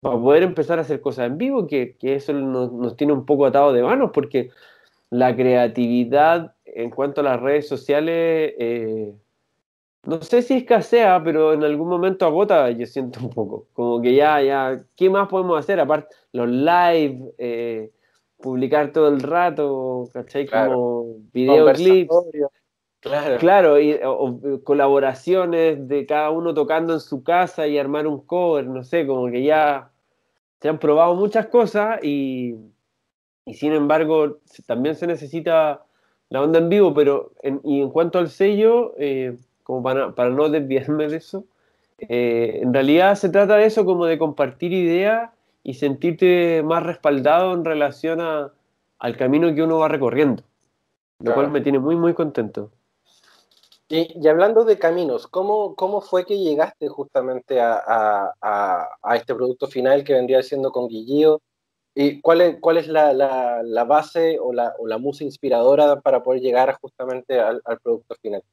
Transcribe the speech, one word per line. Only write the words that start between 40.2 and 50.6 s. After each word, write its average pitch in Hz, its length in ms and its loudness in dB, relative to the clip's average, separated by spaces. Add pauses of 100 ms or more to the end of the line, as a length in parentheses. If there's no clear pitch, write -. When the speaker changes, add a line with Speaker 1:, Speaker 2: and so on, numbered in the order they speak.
Speaker 1:
no 143 180 0
desviarme 147 580 -2
de 151 120 -6
eso, 190 260 -14 (540)
eh, 117 640 -2
en 123 140 -2
realidad 160 400 4
se 196 140 -2
trata 196 280 4
de 214 100 6
eso, 214 180 2
como 175 220 0
de 165 120 0
compartir 151 540 -4
ideas 190 580 0 (320)
y 131 120 -10
sentirte 165 880 2
más 165 180 0
respaldado 160 720 2
en 175 120 -4
relación 160 560 -2
a, 156 300 -6 (480)
al 120 180 -6
camino 151 380 2
que 151 80 0
uno 160 160 0
va 156 80 2
recorriendo, 135 560 0 (800)